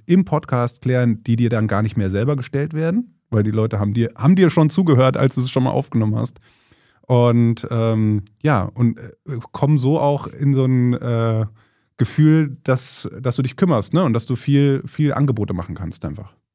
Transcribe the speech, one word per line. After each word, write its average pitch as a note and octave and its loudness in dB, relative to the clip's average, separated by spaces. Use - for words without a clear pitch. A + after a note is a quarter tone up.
im F3+ 4
Podcast B2+ -2
klären, B2 0
die A#2 2
dir A#2 2
dann A2 0
gar G#2 0
nicht G#2+ -4
mehr G2 0
selber A#2 -2
gestellt C#3 -6
werden, E3+ -4
weil G#2+ 2
die G#2+ 0
Leute G#2+ -2
haben G#2 -2
dir, A2+ -2
haben D#3 4
dir F3+ 6
schon D#3 2
zugehört, C3+ 4
als C3+ 2
du C3 -2
es B2+ -4
schon B2+ 0
mal B2+ 0
aufgenommen A2 -2
hast. A2+ -6
Und, A#2+ 2
ähm, A2 0
ja, C#3 2
und, A#2 0
äh, A2 -16
komm C#3+ 2
so C3+ 0
auch C#3+ -2
in C#3 -2
so C3 2
ein, B2 2
äh, A2+ -2
Gefühl, D3+ 2
dass, - -4
dass B2+ -4
du C#3 -2
dich B2+ -4
kümmerst, D3 0
ne? F3+ 2
Und C3 0
dass A2+ -2
du B2+ -4
viel, C#3 2
viel D3 -2
Angebote A#2 -2
machen F2 -8
kannst E2 -12
einfach. D#2 -12